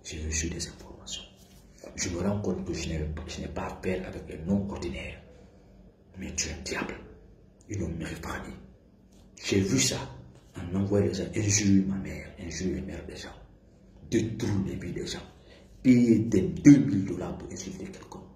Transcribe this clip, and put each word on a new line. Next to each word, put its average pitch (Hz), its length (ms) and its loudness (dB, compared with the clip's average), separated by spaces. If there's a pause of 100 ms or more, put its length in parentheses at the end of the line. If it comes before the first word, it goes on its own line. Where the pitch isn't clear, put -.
J'ai 78 220 -8
reçu 80 240 -2
des - 180 -8
informations. - 560 -16 (720)
Je - 140 -4
me 85 100 -4
rends 101 220 0
compte 95 240 -4
que - 80 -6
je - 160 -6
n'ai, 78 180 -2 (200)
je - 140 -10
n'ai - 60 -8
pas 95 200 -6
affaire - 400 -4
avec - 240 -10
un 165 180 -8
homme 202 200 2
ordinaire. 175 520 -8 (960)
Mais 78 180 -10
tu 78 140 -2
es 76 40 -6
un - 100 -12
diable. - 320 -6 (760)
Un 98 100 -4
homme 80 160 -4
méfané. - 560 -8 (920)
J'ai 101 180 2
vu 127 180 2
ça - 180 0 (600)
en 90 180 -8
envoyant 101 300 2
les - 80 0
gens - 100 -4 (120)
injurier 101 500 4
ma - 100 -2
mère, - 440 -8
injurier 87 360 -4
les - 60 -4
mères 76 240 -10
des - 100 -12
gens. - 140 -14 (800)
Détruire 104 440 0 (120)
les 95 100 -6
vies 90 180 -8
des - 140 -6
gens. - 120 -8 (600)
Payer 120 380 8
des 104 220 4
deux 143 360 10
mille 98 280 2
dollars 85 320 -6
pour - 140 -12
insulter - 340 -10
quelqu'un. - 380 -16 (120)